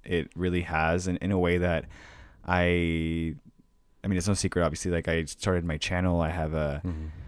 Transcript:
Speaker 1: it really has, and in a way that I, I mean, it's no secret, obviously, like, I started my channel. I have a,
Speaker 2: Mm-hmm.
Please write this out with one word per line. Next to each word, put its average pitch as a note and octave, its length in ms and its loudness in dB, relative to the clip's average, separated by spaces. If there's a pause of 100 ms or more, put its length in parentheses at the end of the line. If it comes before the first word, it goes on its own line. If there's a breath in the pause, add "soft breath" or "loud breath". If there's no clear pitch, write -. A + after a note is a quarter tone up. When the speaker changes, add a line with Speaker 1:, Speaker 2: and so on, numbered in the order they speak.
Speaker 1:
it E2+ 300 -2
really F2 280 0
has, E2 440 0
and F2+ 120 0
in F#2+ 140 -2
a F#2+ 60 2
way F2+ 200 4
that F2 260 0 (640 loud breath)
I, E2 880 2 (680)
I F#2+ 40 -4
mean, G2 100 2
it's F2 100 -2
no G2+ 60 4
secret, F2+ 280 0
obviously, E2 280 0
like, E2+ 180 0
I E2 160 2
started F2 400 -2
my D#2+ 140 -2
channel. F2+ 420 0
I D#2+ 100 2
have D#2+ 240 -2
a, D2 300 0
Speaker 2:
Mm-hmm. D#2+ 220 -6 (220 loud breath)